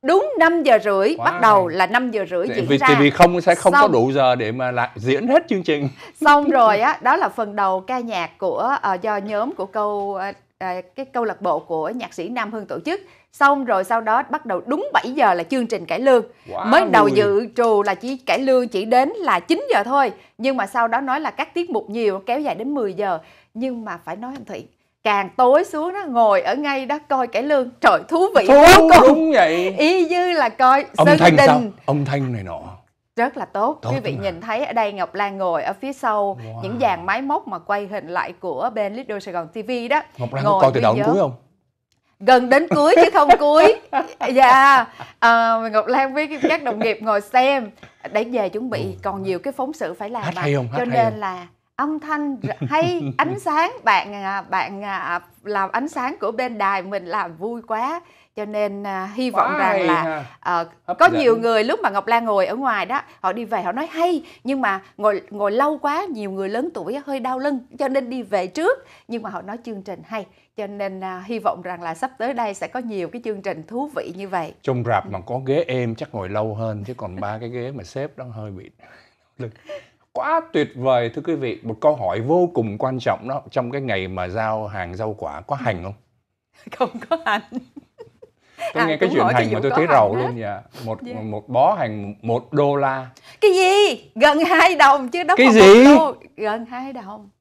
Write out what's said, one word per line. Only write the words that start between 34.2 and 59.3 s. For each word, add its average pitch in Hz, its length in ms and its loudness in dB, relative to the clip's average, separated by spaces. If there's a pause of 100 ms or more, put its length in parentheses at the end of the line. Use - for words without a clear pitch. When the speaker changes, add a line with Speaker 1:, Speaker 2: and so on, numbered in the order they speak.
Speaker 1:
nhìn 175 180 -6
thấy 226 240 -6
ở - 80 -10
đây 220 200 -2
Ngọc 185 220 -8
Lan 196 240 -4
ngồi 175 240 -2
ở - 180 -6
phía 269 120 -10
sau 208 540 -4
Speaker 2:
Wow. 113 160 -12
Speaker 1:
những 214 180 -8
dàn 180 260 0
máy 214 160 -2
móc 294 260 -4
mà 190 100 -8
quay 202 280 -6
hình 185 220 -12
lại 175 320 -6
của 175 340 -6
bên 208 200 -4
Lido 220 260 -10
Sài 190 140 -14
Gòn 170 140 -8
T 165 60 -20 (140)
V - 20 -6 (200)
đó. 294 120 0 (160)
Speaker 2:
Ngọc 123 160 -8
Lan 135 100 -4
Speaker 1:
Ngồi 208 100 4
Speaker 2:
có 190 60 2
coi 135 140 6
từ 127 60 0
Speaker 1:
ghi - 20 0
Speaker 2:
đầu 110 120 4
đến - 80 -2
Speaker 1:
nhớ. - 100 0
Speaker 2:
cuối 196 80 2
không? 143 120 0 (880)
Speaker 1:
Gần 247 280 4
đến 285 220 4
cuối 294 240 4 (100)
chứ - 80 2
không 294 160 4 (100)
cuối. 311 420 4 (120)
Speaker 2:
<laughs> - 420 -4
Speaker 1:
Dạ. 262 520 6 (340)
À, 233 340 4 (180)
Ngọc 214 140 2
Lan 269 280 0
với 302 280 -4
các 311 200 0
đồng 233 160 -6
nghiệp 220 240 -2
ngồi 214 180 0
xem. 254 500 0 (420)
Để 214 120 -2
về 233 240 -4
chuẩn 220 220 -8
bị 175 120 -6
Speaker 2:
Ừ. 101 60 -6 (140)
Speaker 1:
còn 196 200 -8
nhiều 190 160 -4
cái 269 140 -8
phóng 269 200 -8
sự 180 220 -8
phải 202 160 -12
làm 233 120 -8
Speaker 2:
Hát 175 140 -6
Speaker 1:
mà. 180 60 -8
Speaker 2:
hay 143 120 -2
không? 127 180 -4
Hát - 60 -6
Speaker 1:
Cho 247 60 -2
Speaker 2:
hay 240 200 0
Speaker 1:
nên 220 80 -2
Speaker 2:
không? 214 80 -12
Speaker 1:
là 185 260 -10 (300)
âm 294 240 -6
thanh 294 420 -6
r-, 208 280 -8
hay, 330 400 -2
Speaker 2:
<laughs> - 80 -6
Speaker 1:
ánh 349 200 -2
sáng, 339 340 -2 (120)
bạn, 202 300 0
à, 196 280 -6
bạn, 190 420 -6
à, 180 360 -6 (220)
làm 196 300 -4
ánh 262 160 -4
sáng 277 320 -8
của 202 120 -4
bên 240 260 -6
đài 196 240 -2
mình 190 240 -10
làm 175 300 -8
vui 220 320 -10
quá. 254 320 -6 (360)
Cho 208 80 -8
nên, 208 420 -6
à, 190 280 -8
hy 254 160 -4